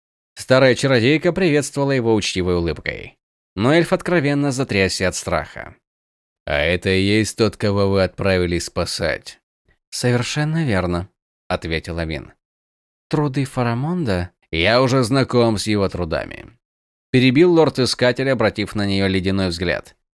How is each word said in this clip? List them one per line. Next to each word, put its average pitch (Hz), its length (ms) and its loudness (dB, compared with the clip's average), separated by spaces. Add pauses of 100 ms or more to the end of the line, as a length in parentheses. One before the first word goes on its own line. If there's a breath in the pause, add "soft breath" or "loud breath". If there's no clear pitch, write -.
(360)
Старая 131 400 4
чародейка 139 580 2
приветствовала 147 580 0
его 117 240 2
учтивой 92 400 0
улыбкой. - 640 -4 (360)
Но 117 180 2
эльф 170 180 2
откровенно 143 600 0
затрясся 98 580 0
от 90 60 -6
страха. - 600 -6 (680)
"А 71 120 -2
это 85 320 0
и 95 120 2
есть 104 360 0
тот, 107 200 0
кого 101 320 0
вы 98 140 2
отправились 90 640 -2
спасать?" - 760 -6 (480)
"Совершенно 151 760 -2
верно", 90 440 -2 (400)
ответила 82 560 -4
Вин. 71 280 -10 (760)
"Труды 147 340 -2
Фарамонда?" 120 880 -2 (200)
"Я 98 300 2
уже 131 220 2
знаком 117 540 2
с 92 100 -6
его 104 200 2
трудами", 58 720 -6 (540)
перебил 131 420 6
лорд-искатель, 131 760 2
обратив 107 460 -2
на 104 100 -2
неё 98 220 0
ледяной 95 420 0
взгляд. 85 460 -6 (240)